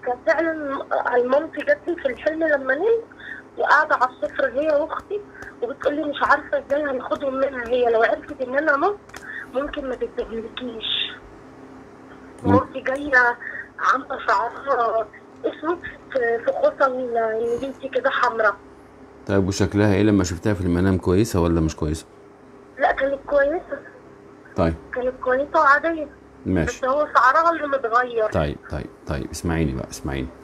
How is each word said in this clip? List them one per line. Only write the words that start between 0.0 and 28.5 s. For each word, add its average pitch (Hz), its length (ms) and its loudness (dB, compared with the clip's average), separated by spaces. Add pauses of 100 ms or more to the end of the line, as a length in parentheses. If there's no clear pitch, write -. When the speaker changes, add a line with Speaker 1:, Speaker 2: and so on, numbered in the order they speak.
Speaker 1:
ففعلًا 294 720 -2 (460)
مامتي 294 360 0
جات 294 260 0
لي 339 100 -2
في - 120 -6
الحلم 311 360 -2
لما 269 300 2
نمت، 453 300 2 (540)
وقاعدة 302 360 4
على 254 160 2
السفرة - 380 -2 (120)
هي 311 60 2 (140)
وأختي، 381 400 -6 (420)
وبتقول 294 320 -2
لي: 311 100 -2
"مش 285 180 -2
عارفة 277 440 0
ازاي 294 180 0
هناخدهم 269 500 -4
منها، 262 340 -2
هي 240 240 2
لو 226 100 6
عرفت 294 400 -2
إن 254 160 -2
أنا 302 180 2
مت 381 200 0 (580)
ممكن 269 340 -6
ما 247 60 -4
تديهولكيش". 226 1160 -6 (1300)
Speaker 2:
مم. - 80 6
Speaker 1:
مامتي 262 280 4
جاية 254 580 2 (400)
عاملة 269 480 0
شعرها 226 800 0 (380)
أسود - 340 -4 (340)
في، 233 320 0
في 269 80 2
خصل 262 560 0 (480)
نبيتي 269 320 -8
كده 262 220 0
حمرا. 226 460 0 (680)
Speaker 2:
طيب، 98 220 4
وشكلها 101 460 4
ايه 95 80 4
لما 101 220 6
شفتها 87 300 -2
في 92 60 -6
المنام، 90 380 2
كويسة 95 420 2
ولا 82 200 4
مش 80 160 0
كويسة؟ 78 300 -4 (720)
Speaker 1:
لا، - 140 2
كانت 277 340 -2
كويسة. 285 520 0 (760)
Speaker 2:
طيب. 82 180 2 (200)
Speaker 1:
كانت 254 180 -2 (100)
كويسة 262 280 0 (100)
وعادية. 294 480 2 (380)
Speaker 2:
ماشي. 92 320 0
Speaker 1:
بس - 60 -6
هو 277 220 0 (100)
شعرها 294 340 4
اللي 311 160 -2
متغير. 240 640 0
Speaker 2:
طيب، - 260 0 (140)